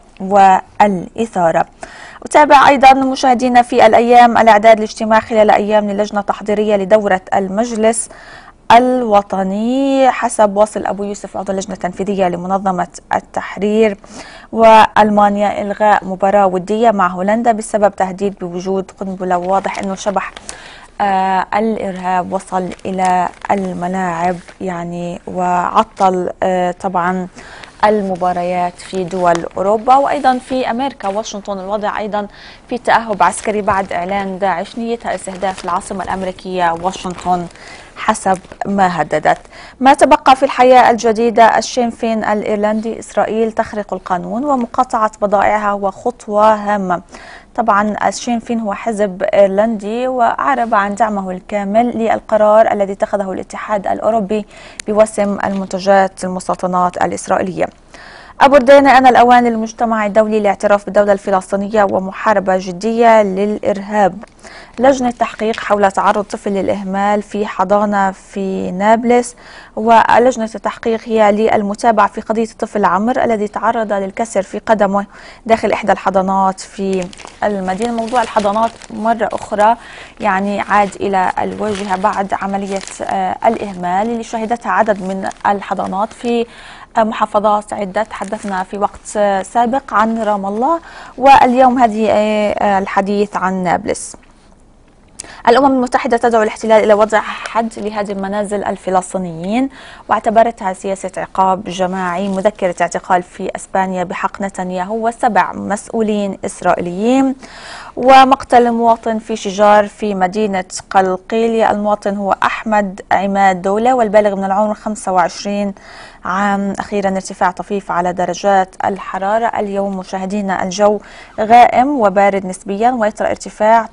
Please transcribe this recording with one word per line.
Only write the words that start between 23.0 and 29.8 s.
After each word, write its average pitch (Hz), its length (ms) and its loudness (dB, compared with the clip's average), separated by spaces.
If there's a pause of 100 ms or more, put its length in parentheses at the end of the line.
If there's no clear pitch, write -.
الملاعب، 180 840 -4 (240)
يعني، 175 640 -8
وعطل، 180 1040 0 (120)
آه، 180 280 0
طبعا 185 580 -4 (560)
المباريات 180 920 -2
في 185 260 -6
دول 175 420 0 (100)
أوروبا. 214 400 2